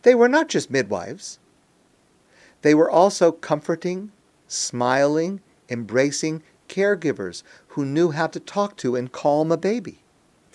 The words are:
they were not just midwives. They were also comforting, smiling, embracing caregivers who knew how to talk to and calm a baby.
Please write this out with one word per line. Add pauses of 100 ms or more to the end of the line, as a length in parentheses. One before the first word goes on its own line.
they
were
not
just
midwives. (1200)
They
were
also
comforting, (380)
smiling, (280)
embracing (260)
caregivers (240)
who
knew
how
to
talk
to
and
calm
a
baby. (540)